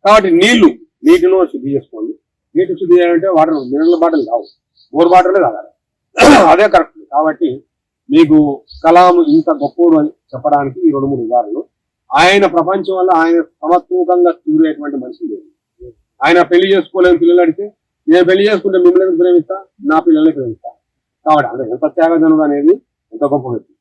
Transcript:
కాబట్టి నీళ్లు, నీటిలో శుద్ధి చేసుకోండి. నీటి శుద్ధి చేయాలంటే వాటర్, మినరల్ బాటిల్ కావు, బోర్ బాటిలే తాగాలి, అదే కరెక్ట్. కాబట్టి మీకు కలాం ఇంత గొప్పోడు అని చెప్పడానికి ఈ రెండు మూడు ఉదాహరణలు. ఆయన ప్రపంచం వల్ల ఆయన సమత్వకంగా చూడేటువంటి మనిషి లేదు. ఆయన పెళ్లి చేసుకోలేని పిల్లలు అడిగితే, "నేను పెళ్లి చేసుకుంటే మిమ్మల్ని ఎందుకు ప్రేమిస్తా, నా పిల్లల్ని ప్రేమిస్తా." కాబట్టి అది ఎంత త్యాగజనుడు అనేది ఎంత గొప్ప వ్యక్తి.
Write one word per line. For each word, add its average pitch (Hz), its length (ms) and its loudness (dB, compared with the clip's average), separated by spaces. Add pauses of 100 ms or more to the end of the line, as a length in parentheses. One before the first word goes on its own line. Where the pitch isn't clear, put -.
కాబట్టి 202 240 2
నీళ్లు, 196 360 2 (380)
నీటిలో 359 400 2
శుద్ధి 277 300 -8
చేసుకోండి. - 400 -10 (420)
నీటి 370 160 -2
శుద్ధి 175 260 0
చేయాలంటే 175 300 0
వాటర్, 160 260 0
మినరల్ 151 460 -2
బాటిల్ 156 260 -2
కావు, 113 200 -6 (480)
బోర్ 170 140 2
బాటిలే 185 320 2
తాగాలి, - 260 -4 (800)
అదే 185 220 4
కరెక్ట్. - 300 -2 (140)
కాబట్టి 151 520 -4 (460)
మీకు 151 520 2 (220)
కలాం 175 440 4
ఇంత 160 220 0
గొప్పోడు 160 460 0
అని 151 120 0
చెప్పడానికి 143 720 -6
ఈ 160 100 2
రెండు 139 160 -4
మూడు 135 140 -6
ఉదాహరణలు. 117 440 -4 (520)
ఆయన 190 300 2
ప్రపంచం 185 500 -4
వల్ల 185 180 -2
ఆయన 165 260 0
సమత్వకంగా 175 920 -2
చూడేటువంటి 160 680 -4
మనిషి 262 320 -14
లేదు. 208 140 -12 (840)
ఆయన 170 180 2
పెళ్లి 185 340 0
చేసుకోలేని 180 420 0
పిల్లలు 175 220 2
అడిగితే, 175 340 -4 (340)
"నేను 175 160 2
పెళ్లి 190 200 0
చేసుకుంటే 196 340 -2
మిమ్మల్ని 180 260 2
ఎందుకు 320 140 -2
ప్రేమిస్తా, - 440 -2 (220)
నా - 160 0
పిల్లల్ని 156 320 2
ప్రేమిస్తా." 123 380 -10 (560)
కాబట్టి 131 360 -2
అది 110 80 -10
ఎంత 131 160 -6
త్యాగజనుడు 160 560 0
అనేది 147 320 0 (380)
ఎంత 165 120 -6
గొప్ప 131 240 -4
వ్యక్తి. - 320 -12